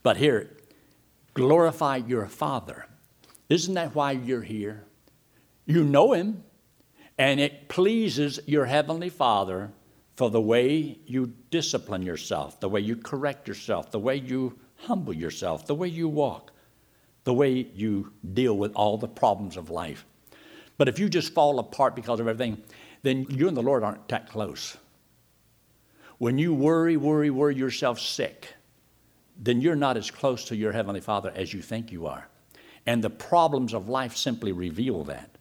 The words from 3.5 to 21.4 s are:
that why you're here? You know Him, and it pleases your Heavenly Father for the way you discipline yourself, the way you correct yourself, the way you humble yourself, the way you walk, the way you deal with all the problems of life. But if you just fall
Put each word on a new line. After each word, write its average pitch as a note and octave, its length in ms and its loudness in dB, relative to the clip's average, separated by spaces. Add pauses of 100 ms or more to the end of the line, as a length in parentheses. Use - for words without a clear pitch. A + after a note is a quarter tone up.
that E3 180 -4
why C#3+ 180 0
you're B2+ 300 -2
here? G#2+ 440 -8 (800)
You D#3+ 180 4
know D3 300 8
Him, F#3+ 300 -2 (760)
and C#3 220 4
it C#3+ 300 -2
pleases F3 800 2
your C#3+ 180 2
Heavenly D3+ 440 0
Father G2+ 640 0 (440)
for B2 140 0
the A2+ 120 2
way B2+ 640 2
you B2 280 -4 (180)
discipline A#2+ 500 -2
yourself, D#2+ 580 -6
the G2 100 -4
way G2+ 120 0
you G#2+ 140 -2
correct C#3 520 -6
yourself, G2+ 440 -6
the A2 80 -4
way B2+ 160 0
you B2+ 420 -4 (200)
humble F3+ 360 -4
yourself, D#2+ 540 -6
the D3 80 -2
way F3+ 120 -4
you E3 200 -4
walk, C#3+ 460 -2 (680)
the B2+ 100 2
way B2+ 420 2
you G2+ 360 -2 (220)
deal A#2 240 4
with G2+ 180 -2
all G#2 220 2
the A#2 100 -6
problems G2+ 500 0
of D#2+ 120 -12
life. E2 360 -8 (720)
But C#3 100 6
if B2+ 100 -2
you G3+ 100 0
just E3+ 260 -2
fall D3 260 4